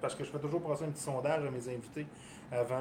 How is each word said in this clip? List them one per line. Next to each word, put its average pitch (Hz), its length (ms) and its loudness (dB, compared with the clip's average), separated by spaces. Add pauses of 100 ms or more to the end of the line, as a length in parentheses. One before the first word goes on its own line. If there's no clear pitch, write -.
parce 135 140 0
que 143 100 -4
je - 60 -6
fais 147 80 -2
toujours 147 240 0
passer 151 220 2
un 156 40 0
petit 147 140 -4
sondage 143 440 2
à 135 40 0
mes 127 180 -4
invités 127 380 -4 (440)
avant 123 300 4